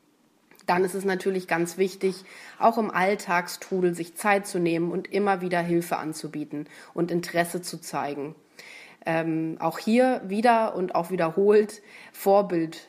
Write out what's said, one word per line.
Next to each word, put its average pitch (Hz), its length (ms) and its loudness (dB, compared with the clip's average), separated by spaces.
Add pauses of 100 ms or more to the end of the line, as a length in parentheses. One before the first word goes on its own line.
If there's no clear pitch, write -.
(680)
Dann 185 180 2
ist 185 100 -2
es 196 100 -4
natürlich 185 440 -2
ganz 170 300 -2
wichtig, 190 460 -2 (340)
auch 226 200 4
im 214 120 0
Alltagstrudel 180 1040 0
sich 170 200 -8
Zeit 202 320 2
zu 185 120 -4
nehmen 170 340 0
und 180 200 -6
immer 196 280 0
wieder 175 200 -2
Hilfe 170 360 0
anzubieten 151 720 -8 (260)
und 170 160 -2
Interesse 175 500 -2
zu 170 200 -10
zeigen. 143 540 -8 (720)
Ähm, 160 520 0
auch 165 200 -2
hier 247 480 2
wieder 220 480 2
und 185 200 -2
auch 175 160 0
wiederholt 196 680 4 (320)
Vorbild 185 760 2